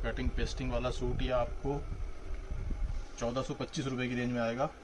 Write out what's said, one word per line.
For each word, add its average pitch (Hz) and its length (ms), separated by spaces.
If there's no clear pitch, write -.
कटिंग - 260
पेस्टिंग - 420
वाला 123 180
सूट 120 320
ये 127 100
आपको 135 480
चौदह 120 240
सौ 139 120
पच्चीस 131 320
रुपये 127 220
की 123 60
रेंज 120 180
में 120 80
आएगा 117 260